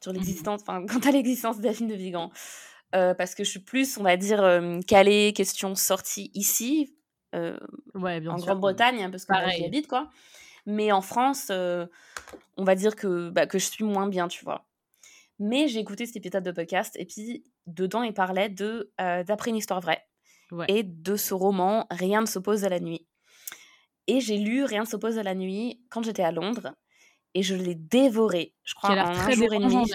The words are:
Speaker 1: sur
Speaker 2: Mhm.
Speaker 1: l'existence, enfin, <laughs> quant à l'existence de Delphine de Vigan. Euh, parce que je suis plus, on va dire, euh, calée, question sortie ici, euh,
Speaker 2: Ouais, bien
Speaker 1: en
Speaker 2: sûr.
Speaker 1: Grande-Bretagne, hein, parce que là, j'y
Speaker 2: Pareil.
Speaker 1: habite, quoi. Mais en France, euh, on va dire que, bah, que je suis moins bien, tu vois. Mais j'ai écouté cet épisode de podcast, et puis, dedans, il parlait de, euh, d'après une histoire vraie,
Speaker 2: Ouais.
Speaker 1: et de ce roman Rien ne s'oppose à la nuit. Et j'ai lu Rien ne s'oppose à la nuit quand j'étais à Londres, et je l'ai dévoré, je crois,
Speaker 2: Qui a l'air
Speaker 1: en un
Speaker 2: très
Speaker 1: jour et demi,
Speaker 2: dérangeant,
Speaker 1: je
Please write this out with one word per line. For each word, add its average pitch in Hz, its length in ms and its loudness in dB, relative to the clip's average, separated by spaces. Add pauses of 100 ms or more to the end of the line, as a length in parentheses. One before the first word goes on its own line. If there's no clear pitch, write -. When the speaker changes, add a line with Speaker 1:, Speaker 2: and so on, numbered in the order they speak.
Speaker 1:
sur 185 120 -10
Speaker 2:
Mhm. 185 60 -6
Speaker 1:
l'existence, 190 440 -4
enfin, 185 240 -8
<laughs> - 0 -
quant 226 140 -2
à 269 100 2
l'existence 240 460 2
de 208 60 -10
Delphine 226 260 0
de 214 60 -4
Vigan. 180 360 -6 (640)
Euh, 180 200 4
parce 180 200 -4
que 208 100 -6
je 202 60 -2
suis 185 100 -10
plus, 262 360 -2
on - 60 -4
va 180 140 6
dire, 202 280 4
euh, 175 420 4
calée, 208 480 8
question 196 400 -2
sortie - 600 -2
ici, 254 600 0 (400)
euh, 170 240 -4 (360)
Speaker 2:
Ouais, 180 260 -4
bien 160 120 -6
Speaker 1:
en - 60 -4
Speaker 2:
sûr. 175 80 -8
Speaker 1:
Grande-Bretagne, 196 560 2
hein, 185 80 -4
parce 190 140 -12
que - 80 0
là, 190 80 4
j'y 180 60 -2
Speaker 2:
Pareil. 170 180 0
Speaker 1:
habite, 277 240 -4
quoi. 254 200 -2 (580)
Mais 214 260 2
en 190 100 4
France, 262 480 0
euh, 175 360 -2 (680)
on 185 60 -4
va 190 140 6
dire 208 180 2
que, 175 360 -2
bah, 170 180 2
que 190 100 0
je 185 80 0
suis - 160 -6
moins 202 240 0
bien, 180 220 -2
tu - 160 -12
vois. - 240 -8 (720)
Mais 247 260 0
j'ai 226 140 -2
écouté 214 260 -8
cet 233 100 -12
épisode 185 280 -4
de 180 80 -4
podcast, 175 440 -4
et - 100 -8
puis, 220 360 -12 (240)
dedans, 185 380 -2
il 214 100 -6
parlait 190 340 0
de, 208 520 -8
euh, 180 240 -2
d'après 208 260 -2
une 220 60 -2
histoire 190 240 -4
vraie, 160 260 -2 (460)
Speaker 2:
Ouais. 170 160 -6
Speaker 1:
et 208 160 2
de 175 320 -6
ce 208 180 -4
roman 196 560 2
Rien 185 300 0
ne 220 60 0
s'oppose 202 380 -2
à 196 40 2
la 180 100 -2
nuit. 170 300 -8 (1000)
Et 247 140 4
j'ai 214 160 -2
lu 220 280 0
Rien 214 180 -2
ne 226 40 -4
s'oppose 220 320 -4
à 214 60 -4
la 190 100 -2
nuit 190 460 -6 (100)
quand 233 140 -6
j'étais 220 180 -2
à 165 80 2
Londres, 175 460 -6 (580)
et 185 80 2
je 190 140 0
l'ai 180 180 -2
dévoré, 214 880 2
je - 120 -10
crois, 202 160 0
Speaker 2:
Qui - 20 4
a 196 40 4
l'air 190 100 2
Speaker 1:
en 175 40 0
un 180 40 -2
Speaker 2:
très 185 180 0
Speaker 1:
jour 226 200 4
et 214 60 2
demi, 202 120 4
Speaker 2:
dérangeant, 247 160 4
Speaker 1:
je 202 80 -2